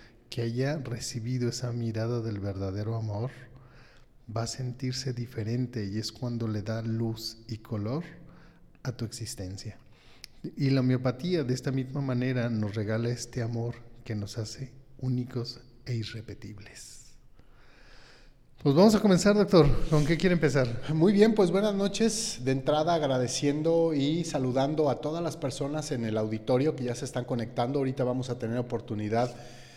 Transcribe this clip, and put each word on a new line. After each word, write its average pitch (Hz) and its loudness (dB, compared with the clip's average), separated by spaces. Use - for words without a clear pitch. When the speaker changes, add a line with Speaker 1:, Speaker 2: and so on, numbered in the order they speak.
Speaker 1:
que 120 -4
haya 131 0
recibido 120 -4
esa 120 -4
mirada 117 -2
del 107 -4
verdadero 98 -4
amor, 110 -4
va 113 -2
a 117 -4
sentirse 127 -6
diferente 113 -4
y 101 -4
es - -6
cuando 117 -4
le 107 -2
da 113 -4
luz 113 -4
y 110 -8
color 117 -4
a 127 -4
tu 113 -6
existencia. 101 -10
Y 135 2
la 135 4
homeopatía, 127 0
de 127 0
esta 131 -2
misma 131 -2
manera, 127 0
nos 107 -2
regala 110 0
este 123 -4
amor 117 -4
que 110 -6
nos 104 -6
hace 120 -8
únicos 123 -4
e 123 -4
irrepetibles. - -12
Pues 139 4
vamos 214 8
a 196 2
comenzar, 202 6
doctor. 196 8
¿Con 147 6
qué 160 2
quiere 180 4
empezar? 139 4
Speaker 2:
Muy 170 6
bien, 214 8
pues 190 6
buenas 196 2
noches. 202 0
De 131 2
entrada, 151 2
agradeciendo 151 2
y 151 0
saludando 139 2
a 120 0
todas 165 -4
las 156 -4
personas 147 -4
en 120 -2
el 110 0
auditorio 120 0
que 127 -6
ya 120 -4
se 143 -8
están 123 -6
conectando. 139 -2
Ahorita 131 -2
vamos 127 -2
a 120 -4
tener 113 -4
oportunidad 113 -2